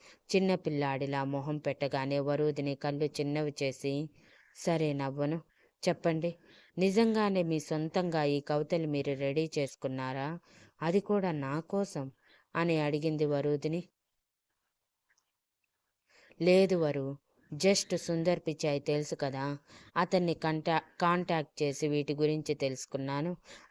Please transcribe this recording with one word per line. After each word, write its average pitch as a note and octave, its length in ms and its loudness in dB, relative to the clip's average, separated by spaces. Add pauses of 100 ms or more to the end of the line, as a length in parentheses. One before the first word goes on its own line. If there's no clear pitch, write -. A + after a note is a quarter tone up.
(300)
చిన్నపిల్లాడిలా C#3+ 920 0
మొహం C#3 340 -4
పెట్టగానే C#3 640 -2
వరూధిని C#3+ 560 0
కళ్ళు D3 340 -2
చిన్నవి D3 460 -2
చేసి, C#3 380 -4 (640)
"సరే D#3+ 360 0
నవ్వను. C#3+ 460 -2 (440)
చెప్పండి, F3 480 0 (460)
నిజంగానే G3 640 4
మీ D#3+ 160 0
సొంతంగా D#3+ 680 0
ఈ C#3+ 140 2
కవితలు D3+ 480 0
మీరు C#3+ 300 -2
రెడీ C#3 320 0
చేసుకున్నారా? C3+ 800 -4 (520)
అది E3+ 200 2
కూడా F#3+ 360 0
నా C#3 180 -2 (120)
కోసం?" G3 380 -4 (500)
అని E3+ 260 2
అడిగింది D3+ 460 0
వరూధిని. D3 540 0 (2500)
"లేదు F#3 380 6
వరు, C#3+ 280 0 (460)
just F#3 460 2
సుందర్ E3+ 440 0
పిచాయ్ D3 400 -2
తెలుసు D3 340 -2
కదా, C3+ 300 -2 (500)
అతన్ని F3 400 2
కంటా-, D#3 480 0 (160)
కాంటాక్ట్ F3 580 0
చేసి C#3+ 300 0
వీటి D3 280 0
గురించి D3+ 400 0
తెలుసుకున్నాను. C#3 760 -4 (400)